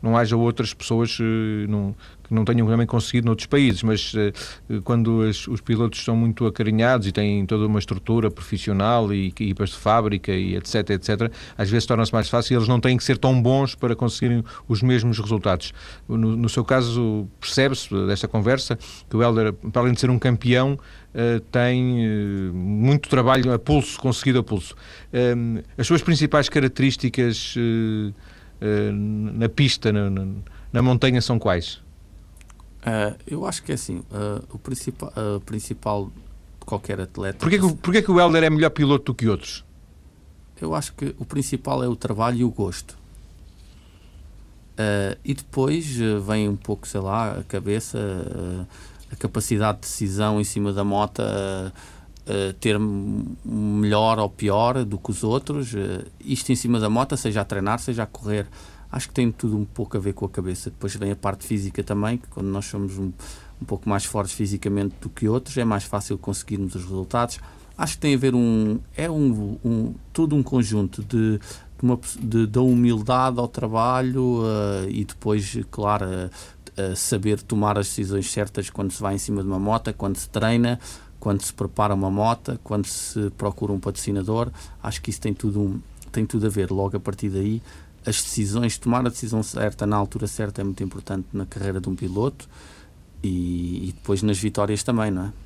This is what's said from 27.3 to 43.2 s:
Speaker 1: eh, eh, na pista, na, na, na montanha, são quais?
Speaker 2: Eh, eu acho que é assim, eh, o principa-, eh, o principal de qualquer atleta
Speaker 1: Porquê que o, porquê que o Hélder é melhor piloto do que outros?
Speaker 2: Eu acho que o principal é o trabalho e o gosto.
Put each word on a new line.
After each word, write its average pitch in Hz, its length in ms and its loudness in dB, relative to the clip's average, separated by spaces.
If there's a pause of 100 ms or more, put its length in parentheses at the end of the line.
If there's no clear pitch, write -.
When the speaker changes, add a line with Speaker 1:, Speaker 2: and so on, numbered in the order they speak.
Speaker 1:
eh, 110 560 0 (480)
eh, 104 320 2
na 107 560 0
pista, 120 420 2
na, 101 200 2
na, 95 160 -2 (440)
na 117 120 2
montanha, 127 380 4
são 113 180 2
quais? 90 420 0 (1040)
Speaker 2:
Eh, 110 300 0 (120)
eu 160 180 -4
acho 190 180 -6
que - 80 -6
é 139 40 0
assim, - 360 -6
eh, 104 300 -4 (120)
o 113 40 -12
principa-, - 580 -8
eh, 104 200 -2
o 101 60 -4
principal 104 640 -4
de - 600 -18
qualquer 101 360 -6
atleta 98 380 -6
Speaker 1:
Porquê 180 200 4
que 185 60 4
o, 160 100 4
porquê 190 260 2
que - 80 -2
o 175 100 6
Hélder 165 240 8
é 160 60 6
melhor 156 200 6
piloto 143 420 2
do 120 40 0
que 113 120 2
outros? - 380 -2 (960)
Speaker 2:
Eu 160 120 -2
acho 156 200 -2
que 139 260 -6
o 131 60 -6
principal 135 580 -2
é 123 60 0
o 117 60 0
trabalho 117 420 0
e 123 60 4
o 120 60 4
gosto. - 480 -6 (1800)